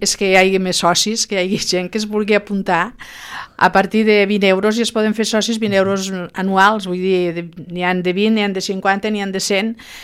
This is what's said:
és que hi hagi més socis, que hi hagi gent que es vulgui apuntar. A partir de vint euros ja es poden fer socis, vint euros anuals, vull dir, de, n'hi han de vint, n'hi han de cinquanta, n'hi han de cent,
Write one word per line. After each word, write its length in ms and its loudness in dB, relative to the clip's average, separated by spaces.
és 160 -2
que 140 0
hi 60 6
hagi 220 4
més 180 -2
socis, 500 0
que 100 -6
hi 100 -2
hagi 120 -2
gent 320 -4
que 80 -6
es 80 -4
vulgui 280 0
apuntar. 600 -2
A 160 4
partir 320 2
de 220 4
vint 180 0
euros 320 4
ja 60 0
es 100 -4
poden 220 0
fer 100 -2
socis, 340 -2
vint 140 -2
euros 380 0
anuals, 520 2
vull 140 -4
dir, 340 2
de, 100 -6
n'hi 100 -6
han 200 0
de 100 0
vint, 220 2
n'hi 100 0
han 80 -2
de 80 -4
cinquanta, 500 -2
n'hi 120 -4
han 100 -6
de 80 -4
cent, 360 -2